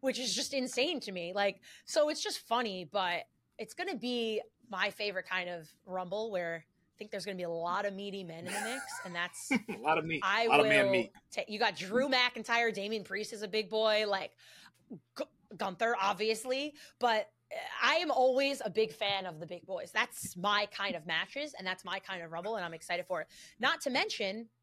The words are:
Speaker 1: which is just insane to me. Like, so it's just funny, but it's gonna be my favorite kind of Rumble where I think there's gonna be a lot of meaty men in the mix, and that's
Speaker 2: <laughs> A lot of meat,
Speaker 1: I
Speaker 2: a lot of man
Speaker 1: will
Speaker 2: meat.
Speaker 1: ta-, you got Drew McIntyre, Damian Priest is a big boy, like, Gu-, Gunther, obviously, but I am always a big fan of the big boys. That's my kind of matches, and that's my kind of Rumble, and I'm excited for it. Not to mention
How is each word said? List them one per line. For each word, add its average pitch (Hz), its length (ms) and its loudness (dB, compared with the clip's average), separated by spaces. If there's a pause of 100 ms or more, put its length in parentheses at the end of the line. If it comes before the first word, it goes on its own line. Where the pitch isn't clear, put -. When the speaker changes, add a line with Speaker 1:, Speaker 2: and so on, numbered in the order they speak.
Speaker 1:
which 254 180 0
is 233 160 -2
just 240 180 -2
insane 269 480 0
to 202 120 -8
me. 175 200 -6
Like, 202 280 0 (240)
so - 240 4
it's 302 140 -2
just - 180 -4
funny, 202 500 -2
but 175 300 0 (360)
it's - 160 -10
gonna 359 240 -4
be 226 460 -2 (260)
my 196 220 0
favorite 190 360 -4
kind 185 220 -2
of 165 240 -8 (140)
Rumble 185 460 -4
where 165 340 -2
I - 320 -20
think 208 140 -12
there's 190 120 -6
gonna 196 120 -4
be 180 80 -4
a 170 40 -4
lot 175 380 0
of 196 80 -2
meaty 196 300 -6
men 165 240 -10
in 185 40 -6
the 208 120 -2
mix, 262 180 -4 (220)
and 180 100 -10
that's 175 360 -4
Speaker 2:
<laughs> - 20 4
A 226 280 0
lot 160 180 4
of 160 80 -2
meat, 160 180 -2
Speaker 1:
I 214 220 4
Speaker 2:
a - 20 4
lot - 100 8
of - 80 8
man - 200 6
Speaker 1:
will - 60 4
Speaker 2:
meat. - 200 2 (180)
Speaker 1:
ta-, - 160 -6
you 208 140 -4
got 208 160 2
Drew 226 320 0
McIntyre, 240 680 2
Damian 202 300 -4
Priest 202 280 -6
is 208 100 -8
a 214 60 -6
big 202 220 -2
boy, 214 380 4
like, 190 240 -2 (840)
Gu-, - 100 -4 (320)
Gunther, 202 440 0
obviously, 220 720 0 (240)
but 226 320 2 (520)
I 254 120 6
am 339 160 0
always 262 520 4
a 220 60 -2
big 220 240 2
fan 202 320 0
of 160 160 -8
the 170 60 -8
big 175 180 -10
boys. 185 260 -6
That's - 460 -2
my 208 340 2
kind 196 240 -4
of 160 120 -8
matches, 196 500 -2
and 190 100 -8
that's 185 160 -4
my 185 160 -6
kind 185 240 -8
of 165 80 -10
Rumble, 185 260 -4
and 185 80 -2
I'm 165 100 -6
excited 175 320 -4
for 165 160 -2
it. - 60 -10 (300)
Not 311 240 2
to 277 80 0
mention 233 600 -2 (120)